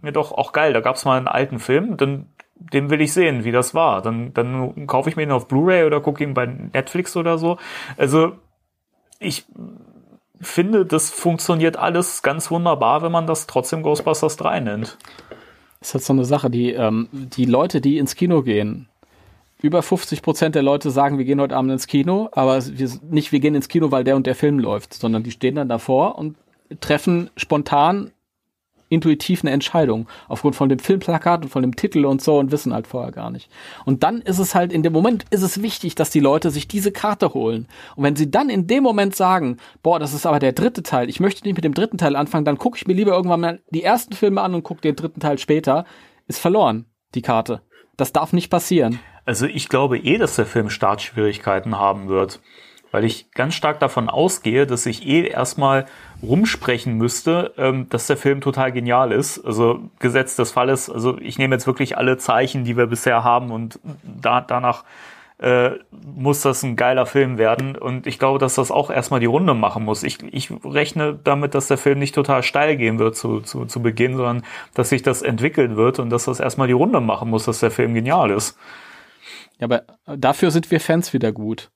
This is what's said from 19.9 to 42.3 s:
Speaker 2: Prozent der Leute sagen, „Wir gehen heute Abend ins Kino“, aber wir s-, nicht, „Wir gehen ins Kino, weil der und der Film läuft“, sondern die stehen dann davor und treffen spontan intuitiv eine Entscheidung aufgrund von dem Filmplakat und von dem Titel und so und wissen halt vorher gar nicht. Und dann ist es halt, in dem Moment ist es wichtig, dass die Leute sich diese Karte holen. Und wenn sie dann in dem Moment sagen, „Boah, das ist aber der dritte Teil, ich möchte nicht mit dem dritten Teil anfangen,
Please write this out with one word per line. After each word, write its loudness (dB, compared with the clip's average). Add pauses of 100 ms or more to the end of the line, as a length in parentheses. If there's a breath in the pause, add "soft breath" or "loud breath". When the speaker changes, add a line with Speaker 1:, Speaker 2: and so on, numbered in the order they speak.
Speaker 2:
Prozent 0
der 2
Leute 2
sagen, 2
„Wir 0
gehen 2
heute 0
Abend 0
ins -4
Kino“, 0
aber 2
wir -6
s-, -8
nicht, -2
„Wir 4
gehen 2
ins -2
Kino, 2
weil 2
der 4
und 0
der 0
Film 2
läuft“, -4
sondern -2
die -8
stehen -2
dann -2
davor 0
und -8 (440)
treffen 0
spontan 0 (800)
intuitiv 2
eine 0
Entscheidung 0 (200 loud breath)
aufgrund 0
von 2
dem 2
Filmplakat 0
und -10
von -2
dem 0
Titel 2
und 2
so 4
und 2
wissen -2
halt -4
vorher -8
gar -10
nicht. -14 (360 loud breath)
Und 2
dann 2
ist -2
es -2
halt, 2
in 0
dem 2
Moment 2
ist 2
es -2
wichtig, -6
dass -2
die 4
Leute 4
sich -6
diese -2
Karte -2
holen. -2 (280 loud breath)
Und -4
wenn 2
sie 0
dann 2
in 0
dem 2
Moment 2
sagen, 0 (240 loud breath)
„Boah, 2
das -4
ist -4
aber 4
der 4
dritte 0
Teil, -2
ich -10
möchte 0
nicht -2
mit -2
dem 2
dritten -2
Teil 2
anfangen, 0